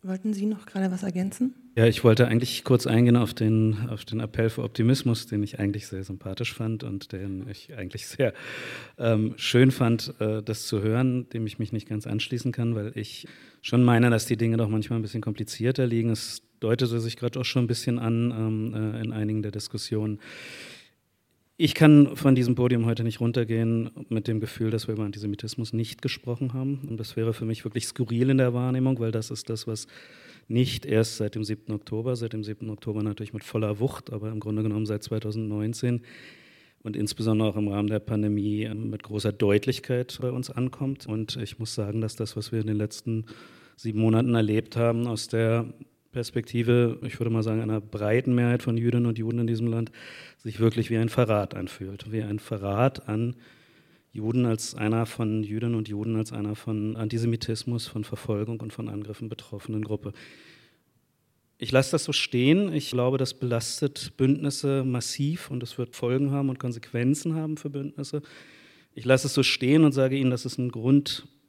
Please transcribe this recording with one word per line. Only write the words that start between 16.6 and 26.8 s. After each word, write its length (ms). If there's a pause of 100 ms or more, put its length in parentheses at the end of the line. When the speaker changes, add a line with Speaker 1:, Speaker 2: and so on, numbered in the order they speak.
Speaker 2:
sich 160
gerade 240
auch 60
schon 180
ein 40
bisschen 300
an, 340
ähm, 440
äh, 260
in 120
einigen 280
der 100
Diskussionen. 680 (1400)
Ich 200
kann 400
von 180
diesem 220
Podium 300
heute 180
nicht 160
runtergehen 720 (180)
mit 180
dem 120
Gefühl, 320
dass 160
wir 80
über 80
Antisemitismus 680
nicht 300
gesprochen 520
haben. 360